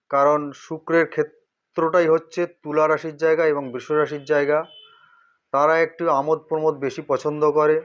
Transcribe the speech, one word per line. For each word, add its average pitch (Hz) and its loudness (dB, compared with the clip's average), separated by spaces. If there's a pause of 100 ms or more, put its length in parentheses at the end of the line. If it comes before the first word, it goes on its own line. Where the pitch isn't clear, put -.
কারণ 143 2
শুক্রের 160 -2
ক্ষেত্রটাই 165 -2
হচ্ছে 165 0
তুলা 156 -2
রাশির 156 -4
জায়গা 160 2
এবং 143 -2
বৃষ 120 -12
রাশির 147 -2
জায়গা। 151 0 (880)
তারা 151 2
একটু 165 -2
আমোদ 147 0
প্রমোদ 156 -2
বেশি 135 -6
পছন্দ 151 0
করে, 151 2